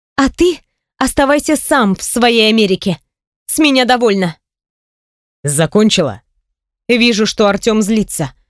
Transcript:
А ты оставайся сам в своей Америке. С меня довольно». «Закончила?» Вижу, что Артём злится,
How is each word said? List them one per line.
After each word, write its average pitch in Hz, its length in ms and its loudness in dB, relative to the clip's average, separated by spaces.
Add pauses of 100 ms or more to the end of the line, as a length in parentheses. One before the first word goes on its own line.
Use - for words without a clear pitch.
(160)
А 269 140 -4
ты 339 280 0 (400)
оставайся 285 560 0
сам 254 400 0
в - 80 -6
своей 233 460 2
Америке. 202 500 0 (480)
С - 140 -2
меня 269 240 2
довольно». 214 520 0 (1080)
«Закончила?» 156 800 0 (640)
Вижу, 233 380 2
что 208 200 0
Артём 214 360 0
злится, 190 500 -4 (180)